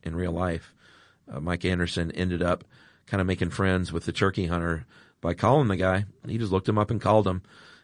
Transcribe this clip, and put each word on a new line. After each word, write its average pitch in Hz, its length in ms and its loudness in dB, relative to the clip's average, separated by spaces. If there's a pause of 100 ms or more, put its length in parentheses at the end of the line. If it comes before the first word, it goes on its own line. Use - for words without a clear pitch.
in 80 120 -6
real 90 180 -2
life, 85 400 -4 (580)
uh, 64 80 -10
Mike 85 260 -4
Anderson, 87 460 0
ended 87 320 -2
up 87 200 0 (420)
kinda 95 200 0
making 90 240 0
friends 92 420 0
with 82 140 -4
the 85 80 -2
turkey 98 340 0
hunter 85 380 -2 (340)
by 85 140 -2
calling 123 340 4
the 98 80 0
guy. 92 300 2 (200)
He 107 120 -6
just 107 160 -2
looked 95 160 2
him 107 80 4
up 104 120 2
and 107 120 -2
called 104 260 4
him 92 160 -2 (400)